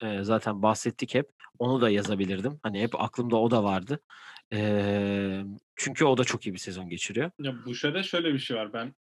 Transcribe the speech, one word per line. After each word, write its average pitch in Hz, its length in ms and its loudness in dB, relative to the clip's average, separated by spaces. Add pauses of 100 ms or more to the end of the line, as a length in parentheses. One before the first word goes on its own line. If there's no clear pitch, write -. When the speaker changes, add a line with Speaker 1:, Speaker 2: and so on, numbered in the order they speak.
Speaker 1:
e, 104 220 -2
zaten 107 380 2
bahsettik - 540 2
hep. 139 140 2 (300)
Onu 123 220 2
da 117 80 6
yazabilirdim. 98 760 0
Hani 101 180 -2
hep 117 200 0
aklımda 117 340 0
o 113 160 4
da 113 120 4
vardı. 98 360 -2 (540)
E, 107 60 -2 (1160)
çünkü 139 300 0
o 131 120 6
da 127 60 6
çok - 240 -4
iyi 98 60 -4
bir 90 60 -10
sezon 92 300 -10
geçiriyor. 107 500 -4
Speaker 2:
Ya 127 260 -8
Boucher'de 147 380 -2
şöyle 170 300 0
bir 135 60 2
şey 127 180 -4
var. 107 160 -4
Ben 117 200 -6 (140)